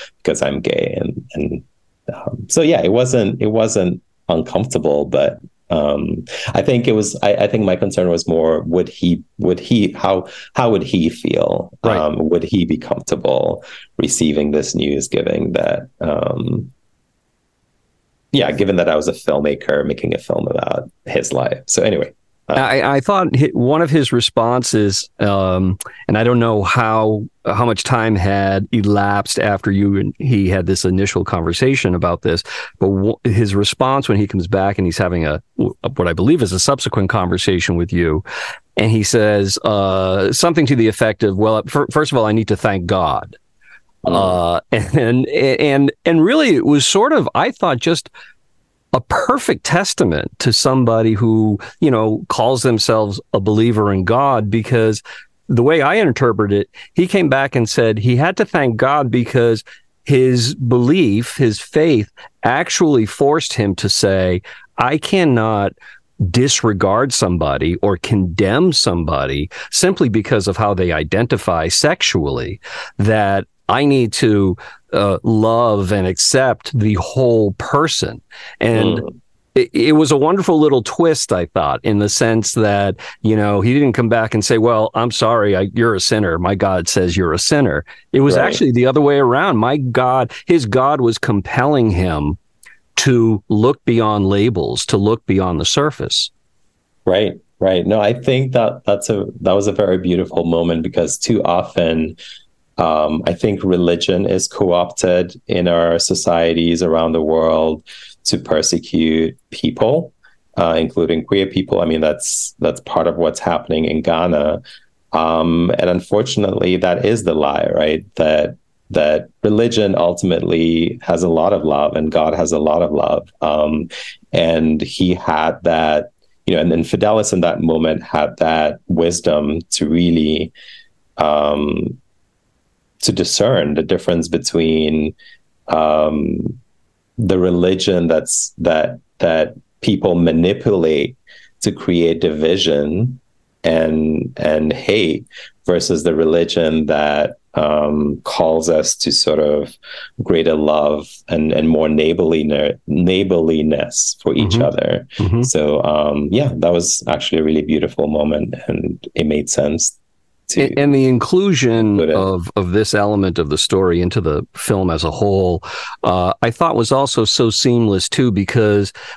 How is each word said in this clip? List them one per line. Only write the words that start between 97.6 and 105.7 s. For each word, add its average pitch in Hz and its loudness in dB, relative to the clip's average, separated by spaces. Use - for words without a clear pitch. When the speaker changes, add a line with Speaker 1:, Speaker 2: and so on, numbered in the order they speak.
Speaker 1:
No, 104 0
I 107 2
think 131 -2
that 117 0
that's 101 -2
a, 98 -2
that 92 0
was 101 2
a 101 0
very 95 0
beautiful 90 -2
moment, 85 0
because 82 -4
too 113 0
often, 82 -2
um, 78 0
I 85 -2
think 101 -2
religion 90 0
is 92 -2
co-opted 87 -2
in 87 0
our 85 2